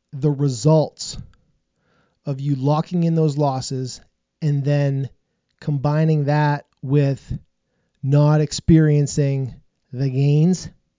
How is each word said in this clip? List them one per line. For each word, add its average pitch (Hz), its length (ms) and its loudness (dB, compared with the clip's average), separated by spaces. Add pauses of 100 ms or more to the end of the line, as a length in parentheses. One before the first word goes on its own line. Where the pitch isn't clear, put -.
(120)
the 147 180 -2
results 143 880 0 (1040)
of 135 160 -6
you 143 140 0
locking 151 500 -2
in 165 100 0
those 156 220 0
losses 131 640 -4 (400)
and 143 240 -2
then 139 440 0 (520)
combining 147 680 0
that 147 400 0 (160)
with 139 540 -2 (640)
not 147 400 4
experiencing 147 1160 2 (380)
the 131 160 -4
gains, 147 600 0 (300)